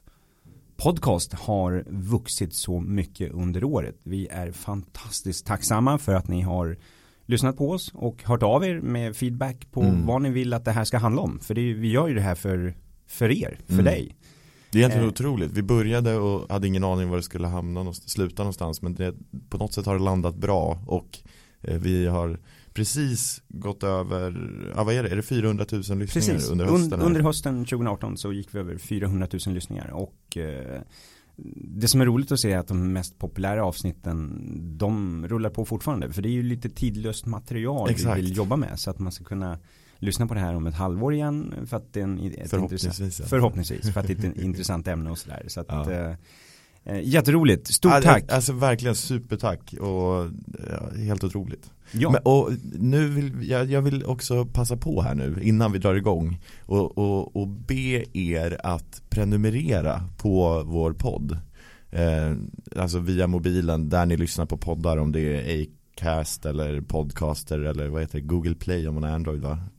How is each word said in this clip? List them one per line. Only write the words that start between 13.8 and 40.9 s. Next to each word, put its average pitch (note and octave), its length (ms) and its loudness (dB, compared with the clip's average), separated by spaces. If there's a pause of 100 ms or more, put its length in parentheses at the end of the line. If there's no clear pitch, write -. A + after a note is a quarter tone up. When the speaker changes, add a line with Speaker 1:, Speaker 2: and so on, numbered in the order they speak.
Speaker 1:
dig. - 300 2 (560)
Speaker 2:
Det G#2 60 4
är - 20 8
egentligen A#2 260 6
Speaker 1:
Eh. G#2+ 60 2
Speaker 2:
otroligt. B2 400 -2
Vi G2+ 120 0
började A2+ 540 2
och G2+ 340 0
hade G2 160 0
ingen F#2+ 160 2
aning F#2 260 0
var F2+ 80 0
det F2 60 -2
skulle F2 240 -4
hamna F2 320 -4
någonstans, F2+ 320 -8
sluta G2 320 -2
någonstans, F2+ 380 -4
men F2 140 -4
det, F#2 180 -2 (360)
på G2 80 -6
något G#2 160 -4
sätt G2 120 -4
har G2 120 2
det F#2 60 2
landat F2+ 320 0
bra F2+ 520 0
och, - 320 -4 (420)
eh, E2 160 -4
vi F2+ 300 0
har E2+ 320 -2 (340)
precis B2+ 720 -2
gått G2 360 -8
över, F#2 680 -2 (260)
ja, G#2+ 80 2
vad A2 120 2
är B2+ 80 0
det? G2 60 0
Är F#2 60 0
det G#2+ 80 0
fyrahundratusen G#2 760 0
lyssningar C3+ 340 0
Speaker 1:
Precis. A#1+ 180 0
Speaker 2:
under F2 140 2
Speaker 1:
Un-, - 60 2
Speaker 2:
hösten E3 280 2
här? E3+ 80 4
Speaker 1:
under D#3+ 140 4
hösten C#3+ 440 0
tjugohundraarton A2 520 -2
så G2+ 160 -6
gick G2 220 -8
vi G2+ 40 -4
över F2 180 -6
fyrahundratusen F#2+ 760 -2
lyssningar - 400 -8
och, - 440 -10
eh, C2+ 440 -8 (960)
det A2+ 100 0
som C3 140 6
är B2+ 40 8
roligt B2 260 2
att C3 80 2
se G#2 120 2
är F#2 60 4
att F2 100 -2
de F#2 260 2
mest F#2 260 -6
populära G2 460 -2
avsnitten, E2 760 -4 (360)
de G2 500 0
rullar A2 220 0
på A2+ 160 -4
fortfarande. G#2+ 480 -4
För G2 80 -4
det G#2+ 80 0
är B2 40 0
ju B2 100 0
lite B2 260 -4
tidlöst A2 560 -4
material A#2 640 -4
Speaker 2:
Exakt. A2 280 2
Speaker 1:
vi F#2 40 0
vill F#2 160 -2
jobba G#2+ 180 0
med, - 240 -2
så - 100 -6
att F#2 100 -6
man F#2 120 -2
ska - 120 -12
kunna F#2 340 -6 (400)
lyssna G#2 300 0
på A#2 60 -4
det G#2 60 -2
här F2 160 0
om E2 120 -2
ett D#2 80 -4
halvår F#2+ 380 0